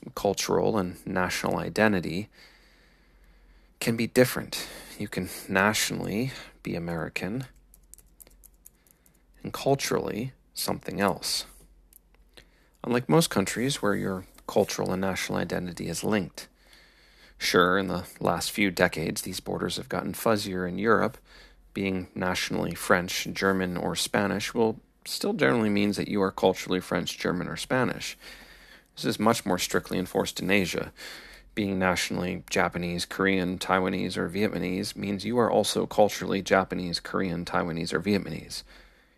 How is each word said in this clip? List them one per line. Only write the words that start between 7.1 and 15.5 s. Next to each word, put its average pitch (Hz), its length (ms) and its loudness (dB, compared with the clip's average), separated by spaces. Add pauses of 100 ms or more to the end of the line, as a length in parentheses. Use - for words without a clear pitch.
and - 120 -8
culturally 131 800 0 (180)
something - 480 -4
else. - 460 0 (1400)
Unlike 120 240 0
most 160 220 6
countries 113 500 -2
where 101 140 2
your 98 320 -2 (220)
cultural 98 440 2
and 92 80 0
national 95 380 -2
identity 90 500 -4